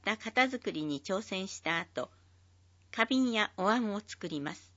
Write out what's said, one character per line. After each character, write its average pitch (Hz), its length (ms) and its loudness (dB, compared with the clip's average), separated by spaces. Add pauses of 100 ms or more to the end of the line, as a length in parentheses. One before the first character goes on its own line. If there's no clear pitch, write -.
た 214 120 0
型 254 340 2
作 240 220 -4
り 156 120 -4
に 143 180 -2
挑 196 200 -2
戦 190 240 -6
し - 140 -12
た 165 180 -2
後、 - 320 -6 (800)
花 226 160 2
瓶 254 260 4
や 214 240 2
お 185 80 0
椀 220 300 4
を 208 60 -4
作 - 280 -10
り 156 120 -4
ま 147 140 -4
す。 - 220 -20